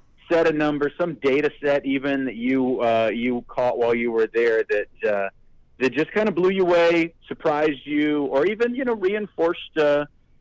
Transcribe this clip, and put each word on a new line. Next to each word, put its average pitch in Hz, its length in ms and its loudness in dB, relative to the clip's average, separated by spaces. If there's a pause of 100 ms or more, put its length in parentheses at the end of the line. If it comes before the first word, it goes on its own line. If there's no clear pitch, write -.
(300)
set 165 160 4
of 160 80 2
numbers, 147 420 -2
some 175 180 -4
data 143 360 0 (100)
set 143 240 0
even 135 420 -2
that 110 100 -8
you, 127 460 0
uh, 113 300 2
you 120 360 -4
caught 123 300 -2
while 120 180 2
you 117 160 -2
were 113 200 2
there 113 380 2
that, 104 420 -2
uh, 98 160 -2 (500)
that 123 140 0
just 156 200 -2
kind 214 160 0
of 165 80 -2
blew 180 140 2
you 190 120 0
away, 170 520 4 (120)
surprised 151 580 -2
you, 147 420 -2
or 139 200 0
even, 233 300 -2
you 269 80 -4
know, 240 100 -2
reinforced, 185 840 -4
uh, 147 280 2 (360)